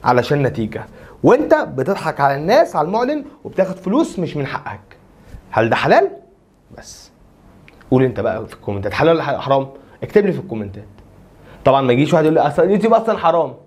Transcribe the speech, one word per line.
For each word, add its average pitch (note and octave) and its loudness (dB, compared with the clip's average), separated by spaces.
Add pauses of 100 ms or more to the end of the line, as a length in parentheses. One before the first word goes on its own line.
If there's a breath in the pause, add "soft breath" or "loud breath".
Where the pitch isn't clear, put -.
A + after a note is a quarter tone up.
علشان B2+ 0
نتيجه، A2+ -4 (380 loud breath)
وانت C4+ 4
بتضحك D#3+ -4
على C#3 2
الناس، G3+ 2
على D#3 0
المعلن، B3 -4 (200 loud breath)
وبتاخد F3+ -2
فلوس A3+ -2
مش D3 -6
من C#3 -4
حقك. - -10 (720 soft breath)
هل A2+ 0
ده A#2 0
حلال؟ C#4 2 (680)
بس - -20 (800)
قول C3 4
انت A#2 0
بقى G#2+ -4
في - -18
الكومنتات G2+ -6
حلال E3 2
ولا D#3 -2
حرام؟ C3+ -2 (340 loud breath)
اكتب G3 2
لي F3+ 0
في - -6
الكومنتات. G#2 -10 (800 loud breath)
طبعًا C3+ 4
ما B2 2
يجيش C#3+ 2
واحد D#3+ 4
يقول D#3+ 2
لي D#3 4
اصل D3 0
اليوتيوب G3+ 2
اصلًا A3+ 0
حرام. D#3+ 0 (120)